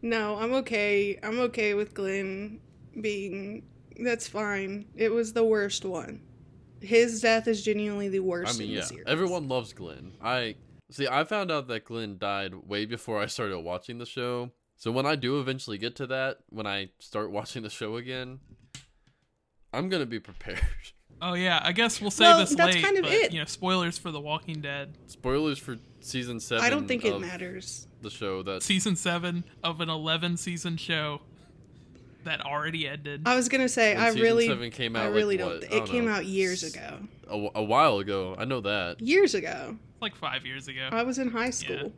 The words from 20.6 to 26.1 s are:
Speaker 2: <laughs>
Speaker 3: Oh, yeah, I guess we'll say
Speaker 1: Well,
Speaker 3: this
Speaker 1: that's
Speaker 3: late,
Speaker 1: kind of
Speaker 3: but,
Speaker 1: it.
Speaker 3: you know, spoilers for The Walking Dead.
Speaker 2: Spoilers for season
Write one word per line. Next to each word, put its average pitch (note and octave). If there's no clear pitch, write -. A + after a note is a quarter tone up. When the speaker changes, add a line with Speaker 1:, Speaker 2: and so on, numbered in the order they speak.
Speaker 2:
<laughs> -
Speaker 3:
Oh, F3+
yeah, F3
I E3
guess A3+
we'll G#3
say G#3+
Speaker 1:
Well, E4+
Speaker 3:
this F#3
Speaker 1:
that's E4+
Speaker 3:
late, F3
Speaker 1:
kind G4
of F#4
Speaker 3:
but, D4
Speaker 1:
it. G#4+
Speaker 3:
you E3
know, D3+
spoilers F3+
for -
The D3+
Walking D#3
Dead. C#3+
Speaker 2:
Spoilers C#3+
for C3
season B2